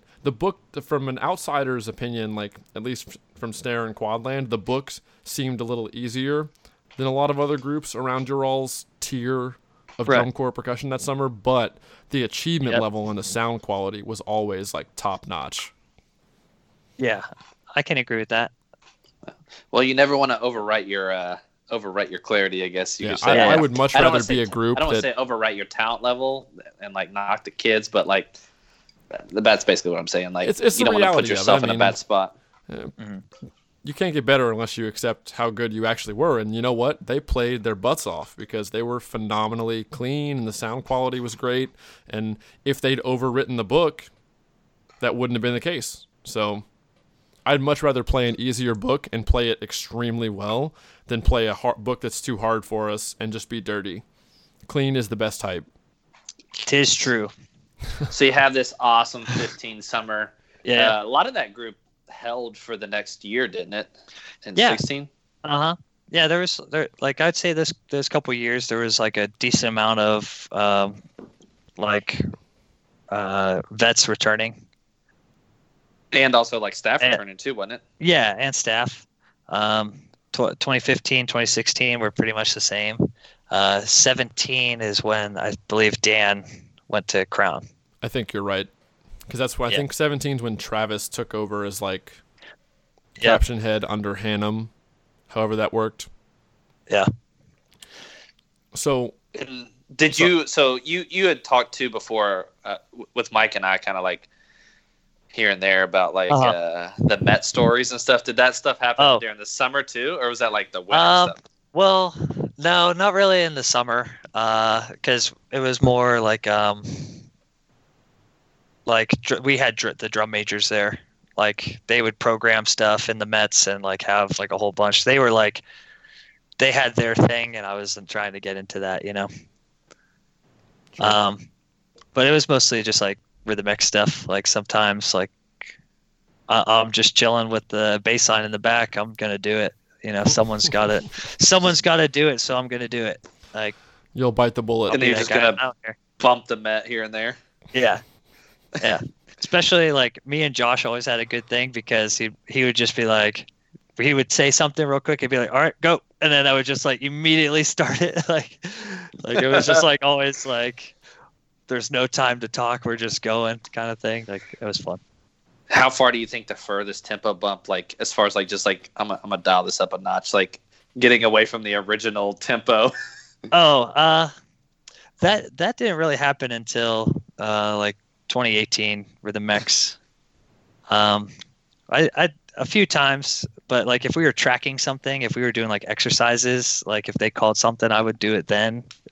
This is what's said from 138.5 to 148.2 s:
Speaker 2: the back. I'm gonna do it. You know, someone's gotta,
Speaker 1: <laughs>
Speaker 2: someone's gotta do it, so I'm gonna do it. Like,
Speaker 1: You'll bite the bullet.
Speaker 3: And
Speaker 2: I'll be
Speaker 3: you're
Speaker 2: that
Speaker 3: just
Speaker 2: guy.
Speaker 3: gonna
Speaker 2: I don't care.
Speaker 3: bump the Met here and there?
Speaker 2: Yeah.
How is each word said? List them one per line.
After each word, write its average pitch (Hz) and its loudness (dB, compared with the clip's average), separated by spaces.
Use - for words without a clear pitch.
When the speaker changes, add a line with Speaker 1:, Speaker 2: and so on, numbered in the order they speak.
Speaker 2:
the 104 -4
back. 113 0
I'm 107 -6
gonna 104 -4
do 104 -2
it. 107 -2
You 107 -8
know, 101 0
someone's 110 2
gotta, 104 2
Speaker 1:
<laughs> - -10
Speaker 2:
someone's 180 4
gotta 165 4
do 147 2
it, 123 0
so 131 -2
I'm 127 -2
gonna 123 -6
do 120 -2
it. - -6
Like, 107 -4
Speaker 1:
You'll 123 0
bite 117 2
the 123 -4
bullet. 113 0
Speaker 3:
And - -
Speaker 2:
I'll 127 2
be 127 4
Speaker 3:
you're 123 4
Speaker 2:
that 110 0
Speaker 3:
just 110 -2
Speaker 2:
guy. 113 4
Speaker 3:
gonna 113 4
Speaker 2:
I 127 -2
don't 127 -6
care. 110 -10
Speaker 3:
bump 123 4
the 120 -2
Met 107 -2
here 117 -6
and 110 -8
there? 113 -6
Speaker 2:
Yeah. 110 2